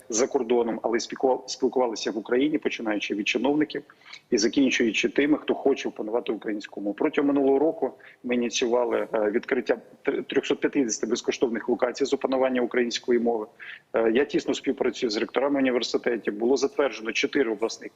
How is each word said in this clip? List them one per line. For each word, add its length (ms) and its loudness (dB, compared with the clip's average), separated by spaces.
за 180 0
кордоном, 560 0
але 140 0
й 20 2
спілкува-, 480 0
спілкувалися 640 0
в 60 -2
Україні, 400 0
починаючи 580 -2
від 120 -2
чиновників 560 0
і 60 4
закінчуючи 720 2
тими, 280 2
хто 180 -2
хоче 340 0
опанувати 420 -4
українську 500 -6
мову. 120 -4
Протягом 340 0
минулого 320 4
року 320 0
ми 120 0
ініціювали, 800 0
е, 180 2
відкриття 460 0
тр-, 200 -2
трьохсот 360 0
п'ятдесяти 480 0
безкоштовних 640 -2
локацій 360 0
з 80 0
опанування 480 0
української 580 2
мови. 260 -2
Е, 180 2
я 140 4
тісно 280 -2
співпрацюю 560 -2
з 80 -2
ректорами 420 0
університетів. 720 0
Було 240 2
затверджено 540 -2
чотири 400 0
обласних 440 -6